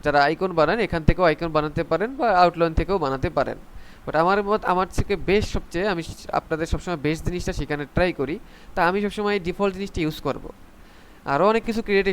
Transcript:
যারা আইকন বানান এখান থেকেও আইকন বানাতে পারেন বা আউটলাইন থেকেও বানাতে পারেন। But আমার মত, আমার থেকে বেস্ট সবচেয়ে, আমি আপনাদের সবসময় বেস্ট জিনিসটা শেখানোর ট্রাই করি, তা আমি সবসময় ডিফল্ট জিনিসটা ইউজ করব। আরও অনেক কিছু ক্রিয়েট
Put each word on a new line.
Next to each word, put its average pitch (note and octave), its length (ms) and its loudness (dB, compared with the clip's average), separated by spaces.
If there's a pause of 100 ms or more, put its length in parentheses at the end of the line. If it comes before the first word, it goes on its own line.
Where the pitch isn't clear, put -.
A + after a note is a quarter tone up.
যারা C#3+ 220 4
আইকন F3 320 -2
বানান D#3+ 180 4 (100)
এখান E3 200 -2
থেকেও F3 220 4
আইকন E3 280 0
বানাতে D#3 240 0 (100)
পারেন G3 180 0 (100)
বা B3 80 0 (160)
আউটলাইন E3 360 4
থেকেও F3 260 0
বানাতে C3+ 320 -2
পারেন। A#2 200 -2 (480)
But C#3+ 180 -6
আমার G3 160 4 (100)
মত, G#3 120 0 (120)
আমার F#3 140 2 (100)
থেকে G3 160 0 (160)
বেস্ট G#3 260 2
সবচেয়ে, G3 380 -2
আমি E3+ 100 -4 (360)
আপনাদের D#3+ 340 -4
সবসময় E3 320 -4
বেস্ট D#3 220 0
জিনিসটা F3+ 320 -4
শেখানোর D3 360 -6
ট্রাই F3+ 240 2
করি, D3 160 -2 (400)
তা G3 40 -2 (100)
আমি G3 160 0
সবসময় G#3 320 -2 (100)
ডিফল্ট G3 300 -2
জিনিসটা F#3+ 280 -6
ইউজ D#3 120 -2 (100)
করব। B2 180 -4 (880)
আরও D3+ 180 4
অনেক A3+ 180 0
কিছু A3 180 -2
ক্রিয়েট G3 240 2